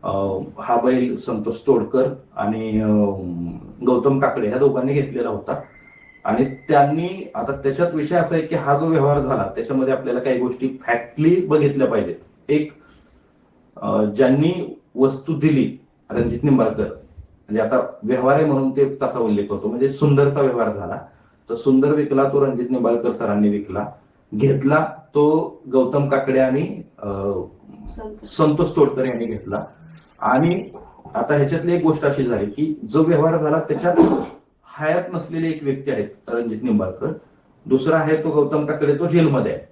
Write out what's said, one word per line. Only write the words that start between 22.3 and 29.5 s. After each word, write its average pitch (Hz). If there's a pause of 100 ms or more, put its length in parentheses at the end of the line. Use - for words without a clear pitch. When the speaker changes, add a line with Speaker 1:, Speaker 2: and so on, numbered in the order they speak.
Speaker 1:
रणजित 123
निंबाळकर 117
सरांनी 104
विकला, 101 (480)
घेतला 139 (160)
तो 151 (120)
गौतम 135
काकडे 135
आणि, 135 (160)
अ, 104 (880)
Speaker 2:
संतोष. -
Speaker 1:
संतोष 156
तोडकर 131
यांनी 117
घेतला. 104 (560)